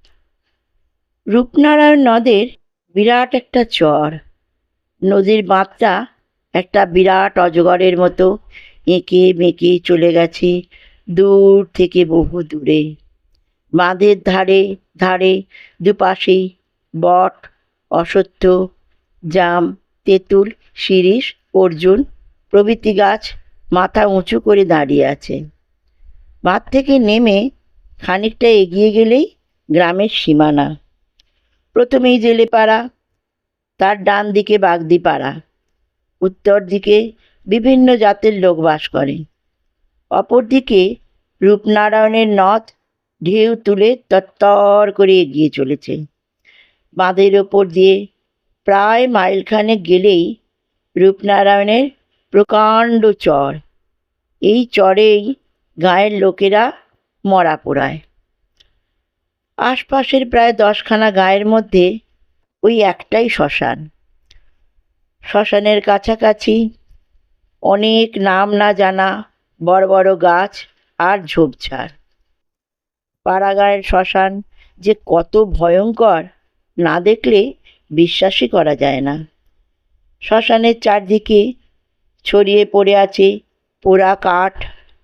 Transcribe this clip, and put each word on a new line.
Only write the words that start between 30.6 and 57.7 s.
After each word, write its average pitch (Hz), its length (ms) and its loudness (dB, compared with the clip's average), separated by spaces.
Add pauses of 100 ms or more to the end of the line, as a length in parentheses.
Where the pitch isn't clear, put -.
প্রথমেই 247 460 2
জেলেপাড়া, 226 720 0 (880)
তার 196 260 -2
ডান 208 280 0
দিকে 208 260 0
বাগদিপাড়া। 165 840 -2 (800)
উত্তর 202 420 0
দিকে 208 480 0 (360)
বিভিন্ন 254 480 2
জাতের 208 380 0
লোক 180 260 0
বাস 156 300 -2
করে। 143 280 -6 (920)
অপরদিকে 233 840 0 (460)
রূপনারায়ণের 214 880 0
নদ 202 360 0 (600)
ঢেউ 220 320 0
তুলে 214 420 0 (120)
তত্তর 202 840 2
করে 190 280 4
এগিয়ে 151 300 0
চলেছে। 139 560 -8 (880)
বাঁধের 190 460 2
ওপর 196 280 0
দিয়ে 190 400 0 (560)
প্রায় 214 440 0
মাইলখানেক 208 800 -2
গেলেই 185 480 2 (600)
রূপনারায়ণের 202 920 2 (420)
প্রকাণ্ড 220 800 2
চর। 147 440 -2 (840)
এই 233 240 2
চরেই 208 720 0 (460)
গাঁয়ের 185 300 0
লোকেরা 196 600 0 (540)
মরা 180 320 0
পোড়ায়। 135 420 -6 (1600)